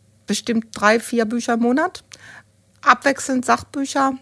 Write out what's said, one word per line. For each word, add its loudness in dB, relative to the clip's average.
bestimmt -2
drei, 2
vier -2
Bücher -2
im 0
Monat. 0
Abwechselnd 0
Sachbücher, 0